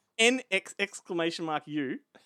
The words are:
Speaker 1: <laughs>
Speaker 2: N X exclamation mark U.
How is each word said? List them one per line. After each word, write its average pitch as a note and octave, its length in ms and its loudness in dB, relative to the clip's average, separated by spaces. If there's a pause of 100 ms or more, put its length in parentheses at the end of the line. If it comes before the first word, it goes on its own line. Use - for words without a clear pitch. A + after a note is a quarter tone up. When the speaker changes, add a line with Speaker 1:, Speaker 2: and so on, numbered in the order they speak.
Speaker 1:
<laughs> - 140 -10
Speaker 2:
N B3 240 6 (100)
X F#3+ 280 -2
exclamation E3+ 640 -4
mark D3+ 220 -2
U. D3 320 -4 (260)